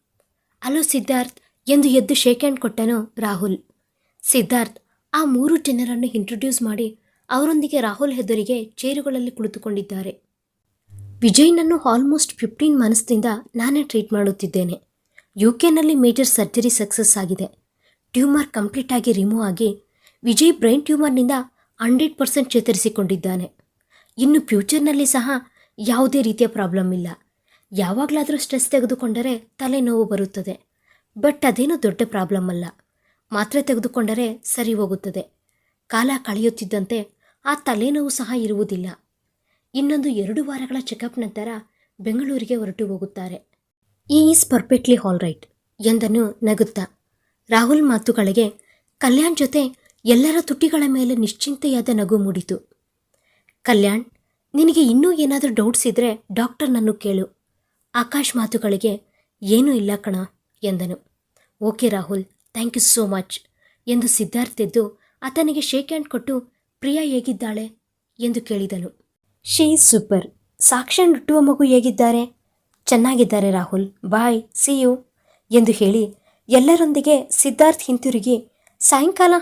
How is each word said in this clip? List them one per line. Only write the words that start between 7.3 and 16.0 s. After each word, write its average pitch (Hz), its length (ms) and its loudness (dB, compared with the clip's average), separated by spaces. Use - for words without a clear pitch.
ರಾಹುಲ್ 240 380 -4
ಎದುರಿಗೆ 220 460 -4
ಚೇರುಗಳಲ್ಲಿ 262 640 -6
ಕುಳಿತುಕೊಂಡಿದ್ದಾರೆ. 202 920 -8
"ವಿಜಯ್ನನ್ನು 320 560 4
almost 277 580 0
ಫಿಫ್ಟೀನ್ 285 460 0
ಮಂತ್ಸ್‌ನಿಂದ 220 460 2
ನಾನೇ 269 280 -2
ಟ್ರೀಟ್ 220 300 -4
ಮಾಡುತ್ತಿದ್ದೇನೆ. 196 600 -2
ಯು 214 160 4
ಕೆನಲ್ಲಿ 311 420 2
ಮೇಜರ್ 247 320 2